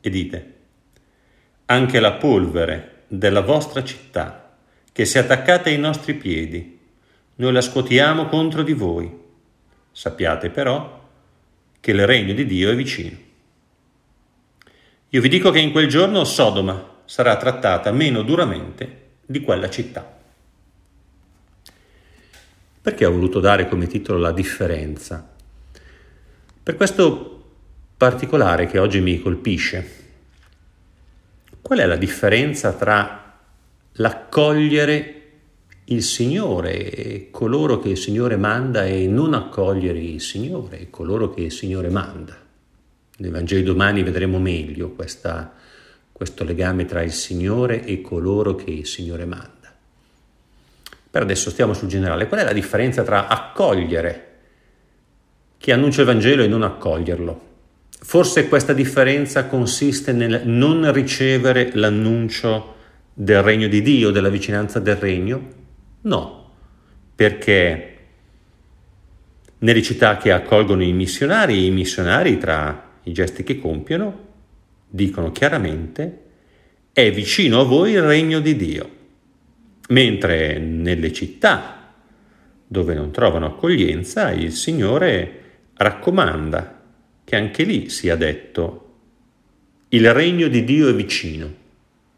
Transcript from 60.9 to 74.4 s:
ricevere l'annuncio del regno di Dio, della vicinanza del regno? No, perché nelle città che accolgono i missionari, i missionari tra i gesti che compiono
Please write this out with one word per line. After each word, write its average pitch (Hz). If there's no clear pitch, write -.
ricevere 131
l'annuncio 110
del 101
regno 110
di 104
Dio, 120
della 98
vicinanza 104
del 101
regno? 98
No, -
perché 95
nelle 113
città 107
che 104
accolgono 101
i 90
missionari, 117
i 92
missionari 95
tra 76
i 87
gesti 85
che -
compiono 160